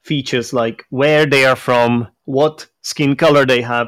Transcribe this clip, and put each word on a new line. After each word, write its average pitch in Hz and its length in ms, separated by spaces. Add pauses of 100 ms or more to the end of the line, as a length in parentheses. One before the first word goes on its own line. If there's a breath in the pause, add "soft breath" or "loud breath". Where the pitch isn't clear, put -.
features 131 500
like 117 380
where 151 360
they 139 200
are 131 100
from, 120 540 (160)
what 143 420 (140)
skin 143 340
color 143 300
they 127 160
have, 120 260